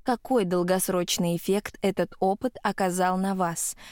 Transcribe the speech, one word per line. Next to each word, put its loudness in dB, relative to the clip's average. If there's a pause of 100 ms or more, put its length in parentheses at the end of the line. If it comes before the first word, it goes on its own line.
какой 0
долгосрочный 0
эффект -2
этот 0
опыт 0
оказал 0
на 0
вас, -2 (160)